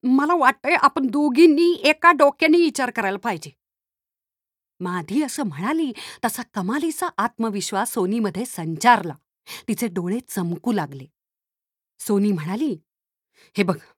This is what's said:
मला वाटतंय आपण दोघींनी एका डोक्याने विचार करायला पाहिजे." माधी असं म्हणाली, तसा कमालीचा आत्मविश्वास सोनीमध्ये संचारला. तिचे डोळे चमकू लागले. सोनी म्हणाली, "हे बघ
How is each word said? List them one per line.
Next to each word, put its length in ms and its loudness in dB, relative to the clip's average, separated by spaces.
मला 320 2
वाटतंय 400 2
आपण 320 0
दोघींनी 680 4
एका 400 2
डोक्याने 460 4
विचार 320 0
करायला 280 -4
पाहिजे." 320 -8
माधी 420 -4
असं 200 -4
म्हणाली, 500 -2
तसा 180 -4
कमालीचा 540 -4
आत्मविश्वास 760 -4
सोनीमध्ये 520 -2
संचारला. 680 0
तिचे 180 -2
डोळे 340 -4
चमकू 520 -4
लागले. 340 -6
सोनी 320 2
म्हणाली, 440 -2
"हे 60 0
बघ 160 0